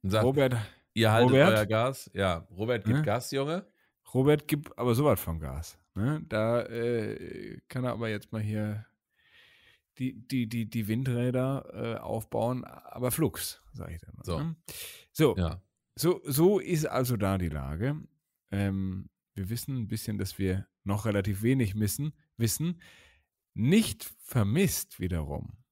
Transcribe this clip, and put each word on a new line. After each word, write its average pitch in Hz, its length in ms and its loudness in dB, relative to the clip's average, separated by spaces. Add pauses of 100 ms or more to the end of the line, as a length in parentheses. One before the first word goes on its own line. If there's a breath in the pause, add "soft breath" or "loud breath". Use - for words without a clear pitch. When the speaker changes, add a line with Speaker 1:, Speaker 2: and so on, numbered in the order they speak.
Speaker 1:
Und 95 80 -2
sagt, 107 160 4
Speaker 2:
Robert, 135 300 4 (380 loud breath)
Speaker 1:
ihr 110 180 6
haltet 120 220 8
Speaker 2:
Robert? 131 260 8
Speaker 1:
euer 107 80 4
Gas. 117 460 0
Ja, 95 220 2 (140)
Robert, 110 340 -2
gib 117 140 2
Speaker 2:
Hm? 156 60 0
Speaker 1:
Gas, 120 280 -2
Junge. 151 360 -2 (460)
Speaker 2:
Robert, 143 340 4
gib 147 300 -2
aber 120 180 2
sowas 131 260 4
von 82 180 -4
Gas. 73 380 -8 (160)
Ne? 143 340 -2
Da, 113 360 0
äh, 113 1040 -6
kann 127 180 -6
er 123 60 -2
aber 113 180 -6
jetzt 104 220 -6
mal 110 100 -6
hier 107 440 -4 (1120 soft breath)
die, 131 140 -4 (140)
die, 123 220 -2
die, 117 200 -4
die 113 180 -4
Windräder, 127 840 -2
äh, 117 260 -6
aufbauen, 117 680 -4
aber - 460 -6
flugs, - 500 -2 (120)
sag 85 180 -10
ich 82 80 -10
dann - 160 -20
mal, - 100 -20
Speaker 1:
So. 85 140 -2
Speaker 2:
ne? 160 160 -4 (560 loud breath)
So. 139 260 2
Speaker 1:
Ja. 85 240 -2 (340)
Speaker 2:
So, 165 280 0
so 170 360 4
ist 156 280 -2
also 123 300 0
da 98 200 2
die 90 120 0
Lage. 78 520 -4 (480)
Ähm, 98 600 -2 (260)
wir 98 140 -6
wissen 123 280 -6
ein 110 100 -4
bisschen, 107 300 -6
dass 98 220 -6
wir 95 260 0 (180)
noch 101 220 -2
relativ 101 380 0
wenig 117 320 2
missen, 107 380 -2 (240)
wissen. 156 440 -2 (720 loud breath)
Nicht 175 640 2
vermisst - 840 0
wiederum 78 580 -4 (140)